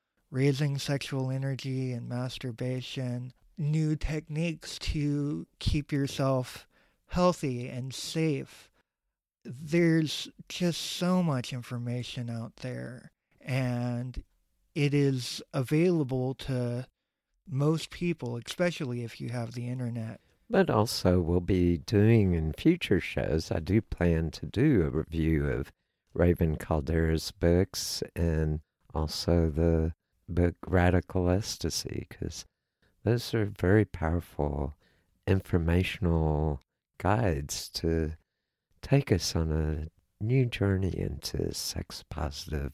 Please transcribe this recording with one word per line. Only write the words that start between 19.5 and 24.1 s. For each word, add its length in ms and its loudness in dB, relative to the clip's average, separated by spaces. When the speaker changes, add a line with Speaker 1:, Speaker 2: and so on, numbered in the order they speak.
Speaker 1:
the 160 -6
internet. 500 -6
Speaker 2:
But 200 4
also 520 4
we'll 180 2
be 380 4
doing 560 6
in 200 0
future 460 2
shows, 520 -2
I 80 -2
do 220 2
plan 500 2